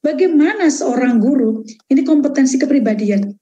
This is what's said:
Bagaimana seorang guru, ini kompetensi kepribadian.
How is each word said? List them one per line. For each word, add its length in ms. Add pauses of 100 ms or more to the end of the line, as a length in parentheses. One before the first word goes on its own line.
Bagaimana 680
seorang 520
guru, 400 (280)
ini 120
kompetensi 560
kepribadian. 840